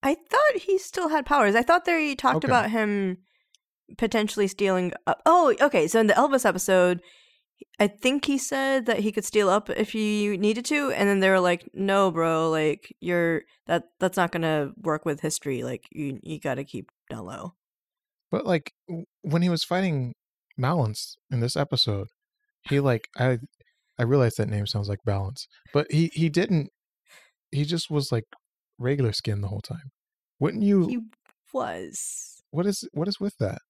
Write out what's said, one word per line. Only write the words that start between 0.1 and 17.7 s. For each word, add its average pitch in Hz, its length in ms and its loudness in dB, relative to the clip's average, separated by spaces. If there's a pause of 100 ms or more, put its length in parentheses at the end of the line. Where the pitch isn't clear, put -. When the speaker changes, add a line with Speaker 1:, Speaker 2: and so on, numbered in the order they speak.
Speaker 1:
thought 539 460 2
he 392 160 0
still 359 320 -4
had 302 160 0
powers. 226 300 4
I 240 80 4
thought 349 220 2
they 311 300 0
talked 254 220 0
Speaker 2:
Okay. 277 100 -2
Speaker 1:
about 240 240 2
him 202 460 -2 (800)
potentially 214 500 0
stealing 185 440 0 (160)
up. - 180 -2
Oh, 330 360 6
okay. 175 260 4
So 220 140 2
in 214 60 6
the 202 60 6
Elvis 269 320 2
episode, 180 560 2 (760)
I 208 80 4
think 254 380 -2
he 277 120 0
said 269 500 -2
that 226 120 2
he 208 140 0
could 208 120 -4
steal 208 240 2
up 202 200 2
if - 240 -2
he 208 440 0
needed 214 280 0
to, 294 260 0
and - 160 2
then 196 140 4
they 190 80 6
were 190 100 6
like, 180 340 0
"No, 196 380 2
bro, 165 380 0
like, 156 500 -2
you're, 170 440 0 (240)
that, 170 160 0 (160)
that's 185 180 0
not 175 160 0
gonna 156 440 -2
work 156 280 -4
with 151 160 -4
history. 139 420 -4
Like, 127 280 -8
you, 143 320 -8
you 156 160 -10
gotta 139 260 -6
keep - 240 -14 (200)
down 110 160 -12
low." - 280 -12 (800)